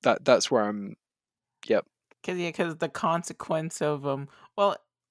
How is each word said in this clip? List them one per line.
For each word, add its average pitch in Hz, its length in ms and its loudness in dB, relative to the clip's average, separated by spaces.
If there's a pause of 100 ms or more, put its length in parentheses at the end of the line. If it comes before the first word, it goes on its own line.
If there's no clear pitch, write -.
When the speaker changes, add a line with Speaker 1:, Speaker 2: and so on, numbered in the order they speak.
Speaker 1:
that, 123 220 2
that's 120 260 4
where 117 140 4
I'm, 104 320 -6 (720)
yep. 107 200 2 (380)
Speaker 2:
'Cause, 180 140 -4
yeah, 175 140 -2
'cause 170 260 -2
the 165 120 -2
consequence 165 920 -4
of, 147 240 0
um, 139 220 -2 (280)
well, 202 200 2 (340)